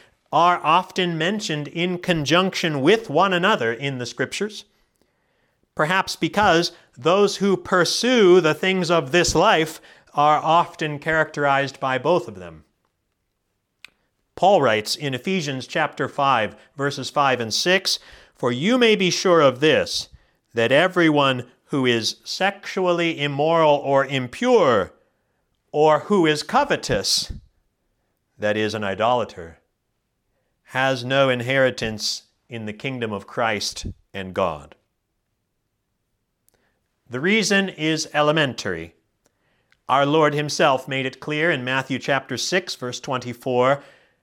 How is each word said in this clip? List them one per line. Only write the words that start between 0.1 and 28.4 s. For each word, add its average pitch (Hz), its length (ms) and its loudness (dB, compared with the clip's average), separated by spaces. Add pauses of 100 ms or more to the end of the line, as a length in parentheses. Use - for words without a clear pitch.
are 170 320 2
often 175 540 0
mentioned 160 500 -4
in 175 300 -4
conjunction 165 840 0
with 208 300 2
one 180 240 2
another 170 360 0
in 135 280 -6
the 123 80 -8
Scriptures, 202 580 -8 (1080)
perhaps 185 420 -2
because 170 560 2 (240)
those 190 400 2
who 196 180 0
pursue 185 840 4
the 156 140 2
things 185 360 -2
of 156 220 0
this 170 220 2
life 160 440 2 (360)
are 147 240 4
often 156 600 0
characterized 143 800 0
by 131 200 -2
both 160 280 0
of 104 100 -16
them. 85 280 -18 (1700)
Paul 185 260 4
writes 110 340 0
in 143 160 -6
Ephesians 139 540 -4
chapter 147 420 -4
five, 123 480 0 (220)
verses 139 320 -6
five 135 300 0
and 110 120 -6
six, 185 460 0 (360)
"For 127 160 -2
you 170 280 0
may 220 180 4
be 185 140 0
sure 170 320 2
of 127 180 4
this, 127 480 0 (460)
that 117 180 2
everyone 147 760 2 (180)
who 135 180 0
is 113 360 0
sexually 180 960 -2
immoral 151 560 2
or 139 300 0
impure, 135 840 2 (800)
or 151 280 2
who 190 240 0
is 151 200 0
covetous," 151 880 -2 (1080)
that 104 180 -2